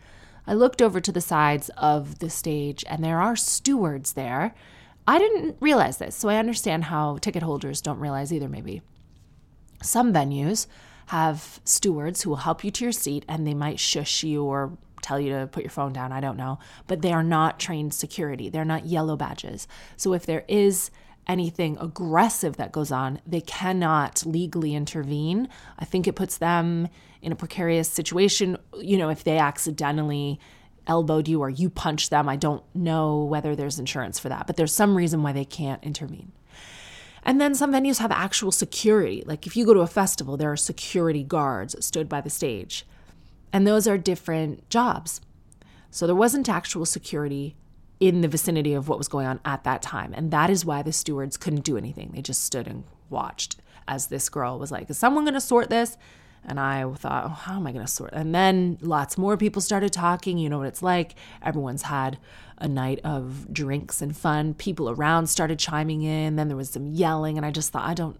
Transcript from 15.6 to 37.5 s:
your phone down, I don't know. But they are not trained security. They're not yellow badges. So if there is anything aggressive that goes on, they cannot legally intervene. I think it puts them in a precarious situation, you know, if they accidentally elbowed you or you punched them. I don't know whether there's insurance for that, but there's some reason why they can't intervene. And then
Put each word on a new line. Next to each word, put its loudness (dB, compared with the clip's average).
your -10
phone -4
down, -6
I -4
don't -4
know. -6
But -4
they 4
are 4
not 4
trained -4
security. -6
They're -2
not -2
yellow 0
badges. -8
So 0
if -2
there -2
is 4
anything 0
aggressive 2
that -6
goes -4
on, -2
they -2
cannot 0
legally 0
intervene. -2
I -6
think 0
it 2
puts -4
them 2
in -4
a -6
precarious 0
situation, 2
you 2
know, 2
if -4
they 4
accidentally 0
elbowed 2
you 2
or 0
you 0
punched -2
them. 4
I 0
don't 0
know 2
whether 0
there's -4
insurance -6
for -6
that, -4
but -2
there's 2
some 6
reason 2
why 2
they -2
can't -6
intervene. -10
And 4
then 2